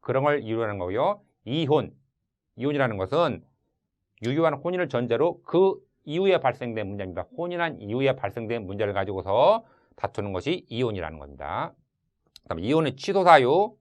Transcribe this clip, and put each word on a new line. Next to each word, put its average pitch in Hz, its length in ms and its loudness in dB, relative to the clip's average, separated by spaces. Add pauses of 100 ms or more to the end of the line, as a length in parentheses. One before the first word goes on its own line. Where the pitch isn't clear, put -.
그런 131 220 -2
걸 147 200 2
이유로 110 200 -2
하는 104 160 -4
거고요. 117 420 -2 (240)
이혼, 135 480 0 (640)
이혼이라는 131 400 -2
것은 123 480 -2 (800)
유효한 147 300 0
혼인을 165 340 -4
전제로 120 540 -2
그 190 340 2 (280)
이후에 175 340 0
발생된 117 480 -4
문제입니다. 95 360 -8 (140)
혼인한 170 440 -6
이후에 127 340 0
발생된 110 520 -6
문제를 101 280 -2
가지고서 101 720 2 (320)
다투는 101 360 -6
것이 113 360 -4
이혼이라는 101 500 -4
겁니다. 73 560 -10 (680)
그다음에 82 180 -8
이혼의 139 340 0
취소 190 280 0
사유 165 560 8